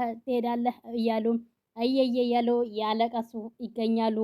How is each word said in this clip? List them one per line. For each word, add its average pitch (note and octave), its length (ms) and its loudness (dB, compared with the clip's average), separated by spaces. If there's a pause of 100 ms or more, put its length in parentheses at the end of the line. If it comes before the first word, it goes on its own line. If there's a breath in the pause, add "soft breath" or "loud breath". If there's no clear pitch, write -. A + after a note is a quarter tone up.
(160)
ትሄዳለህ A#3+ 600 -2 (140)
እያሉ A3+ 360 0 (500)
እየየ B3+ 440 2
እያሉ A#3+ 280 2 (260)
ያለቀሱ A3+ 580 -2 (280)
ይገኛሉ A3+ 640 0